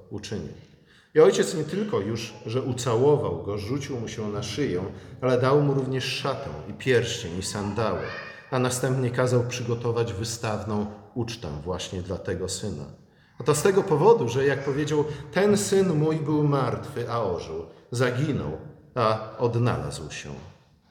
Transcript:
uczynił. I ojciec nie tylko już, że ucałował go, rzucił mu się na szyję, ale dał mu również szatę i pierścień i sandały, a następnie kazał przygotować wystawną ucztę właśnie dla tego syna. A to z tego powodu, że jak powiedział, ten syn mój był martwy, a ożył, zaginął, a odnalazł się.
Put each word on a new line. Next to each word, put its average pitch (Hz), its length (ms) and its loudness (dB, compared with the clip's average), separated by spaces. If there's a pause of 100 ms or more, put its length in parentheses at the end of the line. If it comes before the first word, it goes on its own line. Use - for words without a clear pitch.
uczynił. 95 420 -8 (600)
I 151 60 8
ojciec 196 340 6
nie 156 100 -2
tylko 185 360 -2
już, 107 340 -4 (120)
że 120 160 -2
ucałował 120 800 2
go, 101 160 -4
rzucił 127 420 -4
mu 110 80 -6
się 107 200 -6
na 104 140 -4
szyję, 95 420 -2 (360)
ale 127 200 4
dał 139 220 6
mu 139 120 4
również 131 300 0
szatę 127 460 -4 (200)
i - 20 -8
pierścień 104 680 0
i 92 40 -4
sandały, 101 580 -2 (500)
a 131 80 0
następnie 127 520 0
kazał 123 380 4
przygotować 117 640 -2
wystawną 104 760 -4 (280)
ucztę - 340 -6 (160)
właśnie 90 380 -6
dla 92 160 -6
tego 90 300 -4
syna. 82 360 -6 (540)
A - 60 -8
to 147 100 4
z 147 80 -2
tego 196 200 4
powodu, 156 460 6
że 135 180 2
jak 139 180 0
powiedział, 147 400 0 (280)
ten 202 240 4
syn 196 380 4
mój 156 220 4
był 151 260 2
martwy, 123 680 0
a 117 120 0
ożył, 90 440 -4 (240)
zaginął, 120 680 0 (360)
a 110 440 0
odnalazł 85 720 0
się. - 200 -10 (600)